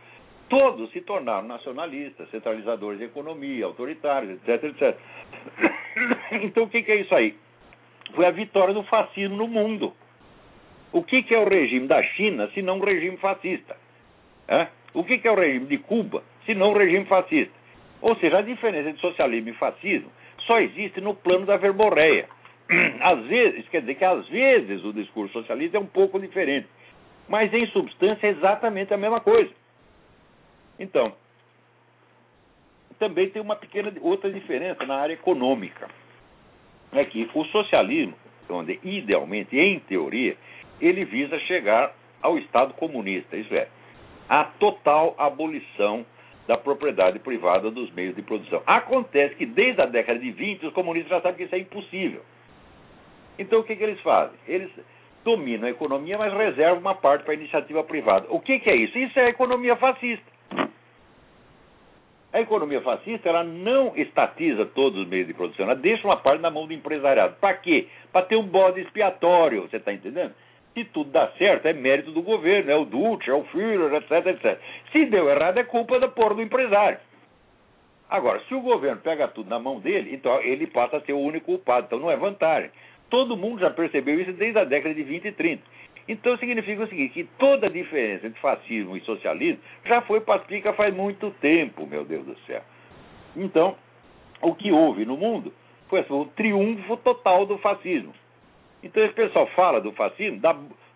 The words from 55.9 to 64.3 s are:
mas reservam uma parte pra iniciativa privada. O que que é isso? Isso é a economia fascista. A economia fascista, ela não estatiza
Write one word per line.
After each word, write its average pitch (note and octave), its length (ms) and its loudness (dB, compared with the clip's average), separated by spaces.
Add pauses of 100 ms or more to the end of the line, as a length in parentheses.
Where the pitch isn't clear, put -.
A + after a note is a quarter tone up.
mas G#3+ 160 -2
reservam F3 460 2
uma F#3+ 160 -2
parte C#3+ 280 2
pra D3+ 120 -2
iniciativa D3+ 480 -4
privada. A2 460 2
O - 100 -2
que C4+ 200 0
que B3 100 0
é F#3+ 60 6
isso? A2+ 220 0
Isso C4 220 -2
é B3 60 6
a A#3+ 40 6
economia B3 460 0
fascista. B3 640 -2 (1900)
A - 80 0
economia D3 420 0
fascista, F#3+ 460 -4
ela E3+ 160 2
não G#3 520 0
estatiza C#3 680 0